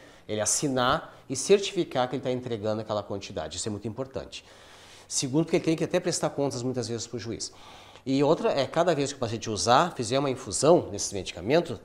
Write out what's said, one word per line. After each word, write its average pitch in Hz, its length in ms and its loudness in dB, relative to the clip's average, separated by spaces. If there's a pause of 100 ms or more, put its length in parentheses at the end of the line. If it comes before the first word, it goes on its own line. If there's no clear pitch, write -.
(280)
ele 107 120 -4
assinar 131 800 0 (120)
e - 60 -4
certificar 175 720 2
que 147 80 -4
ele 127 60 -6
tá 131 80 0
entregando 113 500 -2
aquela 107 200 -2
quantidade. 98 560 -6
Isso - 100 -6
é 110 40 -2
muito 104 160 -6
importante. 113 580 -8 (640)
Segundo, 147 380 0
que 180 100 0
ele 160 80 2
tem 160 120 2
que 160 80 -2
até - 160 0
prestar 165 300 0
contas 131 320 -2
muitas 123 260 -2
vezes 110 200 -6
pro 123 100 -10
juiz. 107 340 -6 (540)
E 135 180 2
outra 170 280 4
é, 127 140 2
cada 170 300 2
vez 143 160 0
que - 60 -12
o - 20 -18
paciente 113 300 -4
usar, 117 440 4
fizer 123 240 -2
uma 139 120 2
infusão 127 640 4
nesses 101 220 -6
medicamentos, 101 720 -2